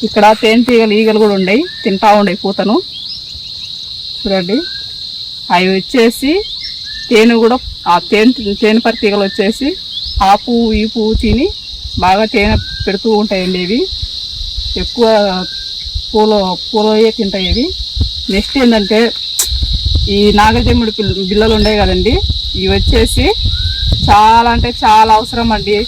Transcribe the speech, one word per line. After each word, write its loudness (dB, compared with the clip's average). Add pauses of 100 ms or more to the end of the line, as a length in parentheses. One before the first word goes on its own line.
ఇక్కడ 2 (180)
తేనెటీగలు, 4
ఈగలు 4
కూడా 2
ఉండయి, 2 (220)
తింటా 2 (100)
ఉండయి 0
పూతను. 0 (1500)
చూడండి, -2 (1000)
అవి 2
వచ్చేసి 0 (800)
తేనె 6
కూడా, 4 (340)
ఆ 4 (120)
తేనె, 2
తేనె 2
పరి -4
తీగలు 2
వచ్చేసి -2 (600)
ఆ 8 (140)
పువ్వు 0 (160)
ఈ 0 (120)
పువ్వు 0 (100)
తిని 2 (580)
బాగా 4
తేనె 2 (300)
పెడుతూ -2 (140)
ఉంటాయండి. -2
ఇవి 0 (1040)
ఎక్కువ 0 (1040)
పూల, 2 (340)
పూలయే 2
తింటాయి -4
ఇవి. -2 (640)
నెక్స్ట్ -2
ఏంటంటే 2 (1160)
ఈ 2 (200)
నాగజమ్ముడి 2
పిల్ల-, -2
బిళ్ళలు 2
ఉండే 2
కదండి, 2 (460)
ఇవి -2
వచ్చేసి 2 (840)
చాలా 6
అంటే 0 (140)
చాలా 6
అవసరం -2
అండి. -2 (140)